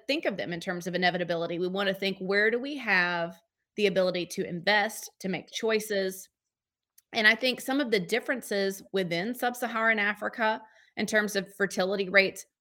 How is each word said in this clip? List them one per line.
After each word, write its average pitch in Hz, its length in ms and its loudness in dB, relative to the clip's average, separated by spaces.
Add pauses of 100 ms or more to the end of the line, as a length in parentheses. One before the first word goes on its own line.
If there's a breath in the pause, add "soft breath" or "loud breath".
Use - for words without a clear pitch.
think 311 200 -2
of 240 100 -2
them 170 160 -6
in 170 80 -4
terms 175 260 -6
of 180 100 -2
inevitability. 175 640 0
We 180 100 -2
wanna 190 240 0
think, 190 260 -2
where 202 320 2
do 240 80 0
we 277 200 -6
have 180 600 0 (380)
the 208 100 4
ability 180 460 2
to 190 120 -4
invest, 202 680 0 (100)
to 190 80 -4
make 175 200 -6
choices? 208 800 -2 (840)
And 220 120 2
I 220 100 8
think 247 260 0
some 269 180 0
of 262 100 0
the 214 120 2
differences 202 920 -2
within 190 420 0
sub-Saharan 233 640 0
Africa 214 640 0 (360 loud breath)
in 214 80 0
terms 208 320 2
of 196 180 -4
fertility 190 540 0
rates 190 360 4 (160)